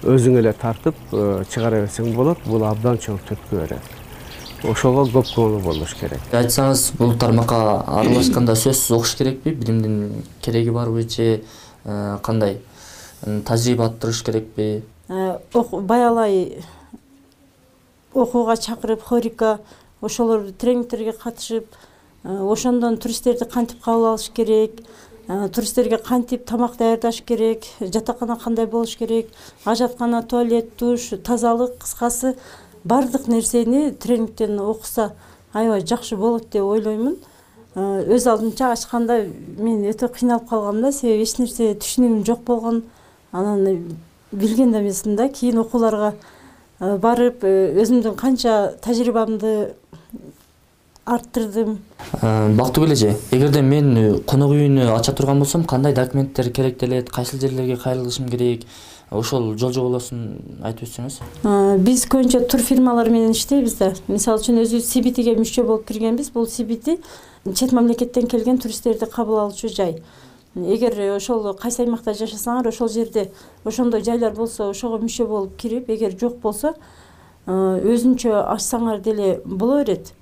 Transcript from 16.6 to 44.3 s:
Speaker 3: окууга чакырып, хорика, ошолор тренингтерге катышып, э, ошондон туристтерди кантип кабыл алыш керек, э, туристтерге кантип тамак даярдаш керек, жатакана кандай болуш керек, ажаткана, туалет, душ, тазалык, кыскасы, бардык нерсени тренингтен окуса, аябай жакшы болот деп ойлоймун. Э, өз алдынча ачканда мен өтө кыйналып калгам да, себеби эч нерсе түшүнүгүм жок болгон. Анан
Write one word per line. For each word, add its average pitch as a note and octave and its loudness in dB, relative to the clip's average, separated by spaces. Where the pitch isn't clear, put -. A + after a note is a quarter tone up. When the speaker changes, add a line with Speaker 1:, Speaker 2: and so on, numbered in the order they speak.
Speaker 3:
окууга A#3 2
чакырып, A3+ -4
хорика, A3+ 0
ошолор A3 -2
тренингтерге A#3 -2
катышып, A3+ -8
э, F#3+ -6
ошондон A3+ 0
туристтерди A#3+ -2
кантип A#3+ -4
кабыл A3+ 2
алыш A3 0
керек, A3 0
э, G3 -4
туристтерге A3 0
кантип B3 -2
тамак A#3+ -2
даярдаш A3+ 0
керек, A3+ 0
жатакана A3+ -4
кандай A3+ -2
болуш A3+ -2
керек, A3 -2
ажаткана, A#3 0
туалет, A#3 0
душ, A#3+ -2
тазалык, A#3+ 0
кыскасы, B3 -4
бардык B3+ 0
нерсени A#3 2
тренингтен A3 -2
окуса, G#3+ -4
аябай G#3+ 0
жакшы A3+ -4
болот A3+ 0
деп G3+ 0
ойлоймун. G#3+ -2
Э, G3 -2
өз A#3+ 2
алдынча A3+ 0
ачканда A#3 -2
мен G#3+ -2
өтө A3 -2
кыйналып A#3+ -2
калгам G#3+ -2
да, C#4 2
себеби A3+ 0
эч A3 -4
нерсе A#3 0
түшүнүгүм A3 0
жок A#3 -2
болгон. A#3 0
Анан F#3+ -2